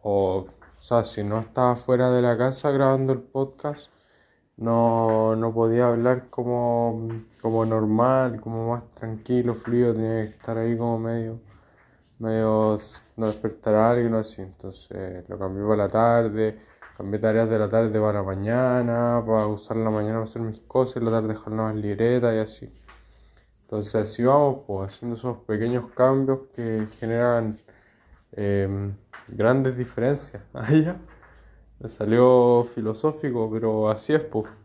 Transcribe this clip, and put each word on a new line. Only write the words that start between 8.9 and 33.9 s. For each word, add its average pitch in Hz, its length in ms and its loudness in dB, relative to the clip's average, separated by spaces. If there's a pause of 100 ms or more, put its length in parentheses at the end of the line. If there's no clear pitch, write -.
tranquilo, 117 600 -2
fluido, 117 380 0
tenía 110 340 -2
que 110 60 -14
estar 113 240 -8
ahí 117 200 -2
como 117 220 -2
medio, 113 400 -6 (800)
medio 110 560 2
s-, - 260 -12 (160)
no 113 100 -2
despertar 107 480 -2
a 113 160 6
alguien 120 220 2
o 110 60 2
así. 107 220 -8
Entonces 95 840 -14
lo 95 120 -12
cambié 95 240 -6
para 107 140 2
la 101 120 2
tarde, 110 680 2 (380)
cambié 101 220 -6
tareas 110 300 2
de 113 100 0
la 104 100 0
tarde 110 300 2
para 104 200 0
la 98 40 -4
mañana, 120 1000 0
para 110 220 2
usar 107 300 -6
la 110 120 0
mañana 107 260 -2
para 113 100 -4
hacer 113 180 -10
mis 110 180 -8
cosas, 127 400 -2
y 117 40 0
la 113 60 2
tarde 110 180 0
dejar 107 240 -8
más 110 220 -2
libreta 113 600 0
y 110 40 0
así. 110 320 -8 (920)
Entonces 107 320 -6
así 110 280 -2
vamos, 139 440 4
pues, 98 260 -6
haciendo 120 240 -10
esos 117 220 -6
pequeños 117 560 -2
cambios 135 440 2 (160)
que 110 320 -4 (120)
generan, 117 580 0 (760)
em, 101 640 -2 (320)
grandes 123 500 0
diferencias. 123 680 -4
<laughs> - 60 -20
Ah, 120 180 -4
ya. 160 260 2 (840)
Me 110 80 -12
salió 120 760 4 (120)
filosófico, 120 760 -4
pero 110 380 0
así 113 240 -2